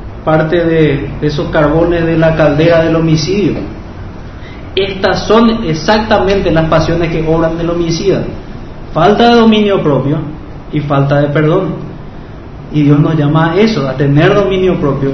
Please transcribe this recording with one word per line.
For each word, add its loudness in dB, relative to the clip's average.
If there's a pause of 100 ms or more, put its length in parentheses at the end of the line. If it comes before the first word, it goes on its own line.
(260)
parte 2
de, 2 (120)
de -2
esos -4
carbones 2
de 0
la 2
caldera 4
del 0
homicidio. 0 (1200)
Estas -2
son 2
exactamente 0
las 2
pasiones 0
que -2
obran 0
del -2
homicida. 0 (680)
Falta 4
de 6
dominio 4
propio 0 (520)
y -2
falta 0
de 2
perdón. 0 (800)
Y 2
Dios 4
nos 2
llama 2
a -4
eso, 2
a -4
tener 4
dominio 2
propio 0